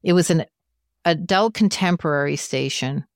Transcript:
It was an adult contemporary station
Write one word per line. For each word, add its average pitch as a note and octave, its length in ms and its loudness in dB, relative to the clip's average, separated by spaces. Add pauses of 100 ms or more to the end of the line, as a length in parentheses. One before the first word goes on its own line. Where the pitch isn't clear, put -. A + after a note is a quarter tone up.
It F3 100 2
was F3 160 4
an E3+ 160 2 (600)
adult G3 480 0
contemporary D#3 840 0
station C3+ 680 -4 (100)